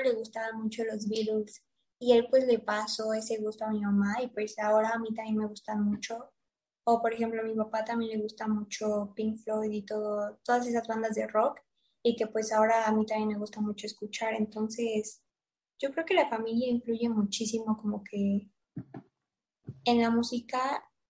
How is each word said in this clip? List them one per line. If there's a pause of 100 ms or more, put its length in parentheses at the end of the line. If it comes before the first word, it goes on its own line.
le
gustaban
mucho
los
Beatles (380)
y
él,
pues,
le
pasó
ese
gusto
a
mi
mamá
y,
pues,
ahora
a
mí
también
me
gustan
mucho. (540)
O,
por
ejemplo,
a
mi
papá
también
le
gusta
mucho
Pink
Floyd
y
todo,
todas
esas
bandas
de
rock (420)
y
que,
pues,
ahora
a
mí
también
me
gusta
mucho
escuchar.
Entonces, (560)
yo
creo
que
la
familia
influye
muchísimo
como
que (1300)
en
la
música (520)